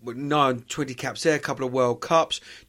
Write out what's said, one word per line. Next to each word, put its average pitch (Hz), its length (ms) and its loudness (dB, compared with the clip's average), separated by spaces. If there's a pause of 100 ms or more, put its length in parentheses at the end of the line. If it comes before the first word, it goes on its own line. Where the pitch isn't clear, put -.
with 117 120 -10
nine, 139 540 2
twenty 135 240 -6
caps 120 300 -8
there, 160 120 4
a 143 40 0
couple 135 260 -4
of 123 80 -4
World 123 280 2
Cups. - 380 2 (300)